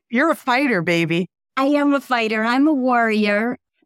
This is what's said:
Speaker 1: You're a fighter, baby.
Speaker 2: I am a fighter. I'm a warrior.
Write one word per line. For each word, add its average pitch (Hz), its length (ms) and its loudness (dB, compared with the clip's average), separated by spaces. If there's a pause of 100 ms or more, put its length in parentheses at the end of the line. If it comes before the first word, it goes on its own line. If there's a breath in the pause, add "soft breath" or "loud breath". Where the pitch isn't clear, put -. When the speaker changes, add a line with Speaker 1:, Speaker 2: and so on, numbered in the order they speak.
(100)
Speaker 1:
You're 269 200 0
a 294 60 0
fighter, 247 460 0
baby. 170 460 -2 (280)
Speaker 2:
I 269 100 0
am 285 260 2
a 277 80 0
fighter. 220 440 -2
I'm 262 240 2
a 320 40 2
warrior. 233 880 0 (280)